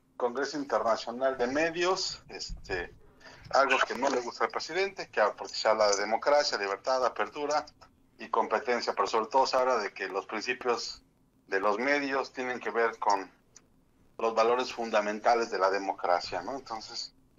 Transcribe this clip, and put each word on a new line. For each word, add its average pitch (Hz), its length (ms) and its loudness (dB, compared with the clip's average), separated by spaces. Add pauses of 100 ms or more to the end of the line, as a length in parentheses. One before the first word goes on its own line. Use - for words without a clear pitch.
(180)
Congreso 135 400 -2
Internacional 120 800 0
de 123 80 0
Medios, 165 840 0
este, - 640 -8 (560)
algo 131 360 4
que 107 100 -2
no 127 140 0
le 127 120 0
gusta 117 240 -4
al 110 40 2
presidente, 180 600 -4
que, 110 120 0 (160)
porque - 160 -10
se - 140 -2
habla 107 220 6
de 98 80 2
democracia, 120 600 2
libertad, 107 480 0
apertura 147 600 -2 (520)
y 113 120 -12
competencia, 113 640 0
pero 98 140 0
sobre 113 200 0
todo 131 180 4
se 131 120 2
habla 127 180 4
de 104 160 -2
que 95 160 -6
los 95 180 -4
principios 120 800 -4 (440)
de 98 120 0
los 104 200 2
medios 135 520 -2
tienen 127 300 -6
que 113 100 -4
ver 113 260 0
con 98 320 0 (880)
los 113 160 0
valores 120 380 2
fundamentales 110 800 2
de 98 80 0
la 95 100 6
democracia, 95 720 0
¿no? 113 140 -8
Entonces, - 580 -10 (260)